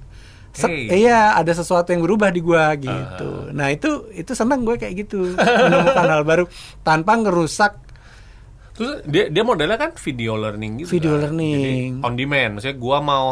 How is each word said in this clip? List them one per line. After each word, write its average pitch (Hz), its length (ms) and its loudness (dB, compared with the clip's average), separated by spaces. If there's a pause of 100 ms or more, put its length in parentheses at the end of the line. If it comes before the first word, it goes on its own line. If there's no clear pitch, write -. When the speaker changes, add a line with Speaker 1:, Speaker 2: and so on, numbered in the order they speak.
(500)
Speaker 1:
set, - 220 -2
Speaker 2:
Hey. 165 320 2
Speaker 1:
iya, 226 320 6
ada 165 160 2
sesuatu 175 400 0
yang 175 80 2
berubah 196 320 2
di 175 80 -2
gue 165 240 4 (160)
gitu. 92 500 -6 (140)
Speaker 2:
Heeh. - 80 -12
Speaker 1:
Nah, 143 160 -2
itu, 262 460 -2
itu 175 180 -10
seneng 247 320 0
gue 233 160 -2
kayak 208 240 -8
gitu, 185 400 -4
Speaker 2:
<laughs> 233 240 4
Speaker 1:
menemukan 175 400 4
hal 156 160 2
baru 165 240 2 (320)
tanpa 165 400 2
ngerusak. 196 640 0 (920)
Speaker 2:
Terus 262 320 -8
dia, 151 240 0
dia 165 140 0
modelnya 208 340 0
kan 320 180 -4
video 117 400 -6
learning 107 460 -6
gitu 175 100 -10
Speaker 1:
Video 160 220 0
Speaker 2:
kan? 147 160 0
Speaker 1:
learning. 135 720 -2
Speaker 2:
Jadi - 0 -
on 120 140 -4
demand, 131 360 0
maksudnya 104 240 -6
gua 131 240 0
mau 143 320 0